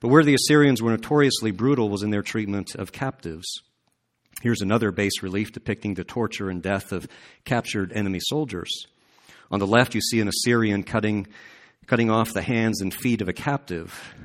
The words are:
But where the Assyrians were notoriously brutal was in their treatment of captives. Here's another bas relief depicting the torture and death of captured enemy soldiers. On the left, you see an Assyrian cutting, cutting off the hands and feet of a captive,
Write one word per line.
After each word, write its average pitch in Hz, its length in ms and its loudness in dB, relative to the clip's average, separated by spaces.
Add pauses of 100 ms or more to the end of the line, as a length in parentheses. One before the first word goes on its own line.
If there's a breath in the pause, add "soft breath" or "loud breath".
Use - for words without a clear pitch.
But 117 80 -2
where 156 140 10
the 143 100 6
Assyrians 139 480 6
were 117 100 2
notoriously 117 600 0
brutal 117 360 2
was 101 160 -2
in 107 60 -2
their 104 120 0
treatment 101 540 -4
of 95 160 -10
captives. 107 540 -8 (960)
Here's 117 180 2
another 104 320 2
bas 101 320 -2
relief 98 300 -4
depicting 101 400 -6
the 87 100 -6
torture 107 460 -4
and 90 120 -6
death 95 300 -4
of 90 160 -6 (380 loud breath)
captured 110 480 -2
enemy 95 280 -2
soldiers. 135 480 -4 (800 soft breath)
On 101 100 -2
the 98 80 0
left, 117 280 4
you 104 60 0
see 117 180 0
an 104 80 2
Assyrian 107 560 2
cutting, 104 440 -2 (580 loud breath)
cutting 117 240 4
off 113 240 2
the 95 80 -2
hands 113 400 0
and 95 120 -4
feet 117 280 0
of 90 80 -2
a - 40 -4
captive, - 800 -6 (120)